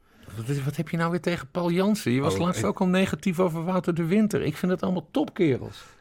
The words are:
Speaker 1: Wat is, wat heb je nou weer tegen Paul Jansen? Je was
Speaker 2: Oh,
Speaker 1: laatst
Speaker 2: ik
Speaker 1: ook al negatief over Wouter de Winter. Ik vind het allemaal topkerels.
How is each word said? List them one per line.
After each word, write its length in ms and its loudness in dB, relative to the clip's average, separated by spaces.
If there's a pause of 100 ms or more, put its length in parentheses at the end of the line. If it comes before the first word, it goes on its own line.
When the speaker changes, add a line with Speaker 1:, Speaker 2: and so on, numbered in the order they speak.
(360)
Speaker 1:
Wat 120 -8
is, 160 -2
wat 120 -4
heb 120 -4
je 80 -4
nou 140 0
weer 100 -2
tegen 300 -4
Paul 200 -2
Jansen? 420 2
Je 80 4
was 140 0
Speaker 2:
Oh, 60 0
Speaker 1:
laatst 200 0
Speaker 2:
ik 60 0
Speaker 1:
ook 140 -2
al 80 2
negatief 520 0
over 240 2
Wouter 300 0
de 100 0
Winter. 380 2
Ik 140 -2
vind 160 0
het 100 0
allemaal 280 -2
topkerels. 760 0 (160)